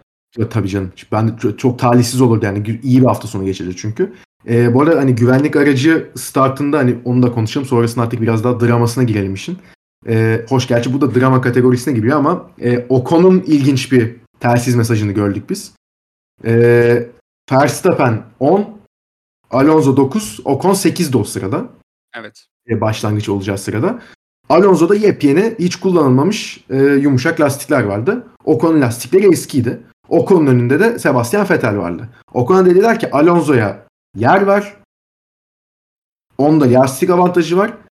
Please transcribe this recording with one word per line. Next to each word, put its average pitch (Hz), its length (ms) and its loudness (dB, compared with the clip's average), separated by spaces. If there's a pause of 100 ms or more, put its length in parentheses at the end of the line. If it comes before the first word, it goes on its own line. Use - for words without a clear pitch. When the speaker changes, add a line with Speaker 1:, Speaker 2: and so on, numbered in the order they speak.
(380)
Speaker 1:
Ya 113 120 -4
tabii 95 200 -4
canım. 95 240 -6 (180)
Ben 110 160 0
de 110 40 -2
ço-, 113 260 -6
çok 123 220 -2
talihsiz 123 420 2
olurdu 113 240 2
yani. 101 140 -4
Gü-, 113 220 -6
iyi 131 200 2
bir 127 40 4
hafta 107 220 -2
sonu 95 180 -8
geçirdi 92 300 -8
çünkü. 175 380 -6 (340)
Ee, 120 260 2
bu 131 80 4
arada 151 180 2
hani 135 160 2
güvenlik 127 400 2
aracı 147 600 0
startında 143 640 -2
hani 123 280 0
onu 123 180 0
da 120 80 2
konuşalım. 117 360 -4
Sonrasında 117 380 0
artık 117 160 -6
biraz 113 220 0
daha 120 160 -2
dramasına 117 440 0
girelim 101 300 -2
işin. 170 240 -12 (500)
Ee, 113 420 0
hoş 131 180 0
gerçi 120 260 -2
bu 139 80 -2
da 123 140 -2
drama 127 260 2
kategorisine 123 520 0
giriyor 120 240 0
ama, 160 340 -2 (100)
e, 120 280 -2
Ocon'un 170 500 2
ilginç 143 520 0
bir 117 240 2 (240)
telsiz 120 360 0
mesajını 110 360 -2
gördük 101 380 -4
biz. - 260 -10 (680)
Ee, 120 640 2 (440)
Verstappen 139 720 0 (160)
on, 185 400 -2 (720)
Alonso 139 460 2
dokuz, 139 460 -2
Ocon 151 300 0
sekizdi 151 440 -2
o 101 60 0
sırada. 113 460 -8 (460)
Speaker 2:
Evet. 110 300 -20 (240)
Speaker 1:
E, 113 120 -2
başlangıç 107 480 -4
olacağı 98 280 -4
sırada. 117 440 -4 (480)
Alonso'da 175 460 4
yepyeni, 208 640 0
hiç 175 160 -2
kullanılmamış, 165 920 0
e, 131 80 -4
yumuşak 143 640 2
lastikler 131 420 0
vardı. 120 440 -4 (160)
Ocon'un 156 380 0
lastikleri 180 500 2
eskiydi. 139 520 -4 (260)
Ocon'un 165 380 2
önünde 127 320 2
de 226 200 0
Sebastian 156 500 -2
Vettel 117 280 0
vardı. 87 320 -8 (240)
Ocon'a 185 320 2
dediler 214 340 4
ki 127 120 -6
"Alonso'ya 143 760 0 (280)
yer 165 320 2
ver. 202 280 -2 (1600)
Onda 151 280 4
lastik 127 440 2
avantajı 175 480 0
var. 220 160 -2 (260)